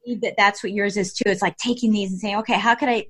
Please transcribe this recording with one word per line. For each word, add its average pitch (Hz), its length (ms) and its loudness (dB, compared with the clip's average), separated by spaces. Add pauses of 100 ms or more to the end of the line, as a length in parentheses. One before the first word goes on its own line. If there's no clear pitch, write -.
believe 240 200 -6
that - 140 -4
that's 202 240 4
what 196 120 -6
yours 202 240 0
is 185 160 -2
too. - 140 -4
It's 185 140 0
like - 140 0
taking 240 380 0
these 196 180 0
and 185 80 -6
saying, 208 200 -4
"Okay, 220 200 0
how 233 160 4
could 254 140 0
I, 226 200 0